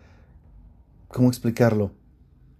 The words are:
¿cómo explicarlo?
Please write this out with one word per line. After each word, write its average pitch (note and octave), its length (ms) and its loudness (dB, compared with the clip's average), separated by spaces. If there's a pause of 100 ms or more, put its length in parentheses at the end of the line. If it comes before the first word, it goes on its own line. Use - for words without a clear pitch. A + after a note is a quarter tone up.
(1080)
¿cómo B2+ 200 0
explicarlo? A2 640 -2 (680)